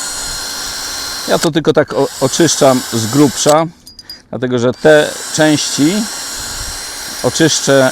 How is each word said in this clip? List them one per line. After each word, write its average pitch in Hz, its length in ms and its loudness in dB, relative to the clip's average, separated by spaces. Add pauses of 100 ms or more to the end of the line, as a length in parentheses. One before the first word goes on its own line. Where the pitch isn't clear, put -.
(1300)
Ja 190 120 0
to 170 120 0
tylko 156 220 0
tak 151 200 2
o-, 131 140 0 (140)
oczyszczam 135 600 2 (120)
z 113 140 -2
grubsza, 147 580 2 (640)
dlatego 123 300 -2
że 120 140 2
te 151 360 4 (240)
części 156 680 2 (1200)
oczyszczę 135 680 2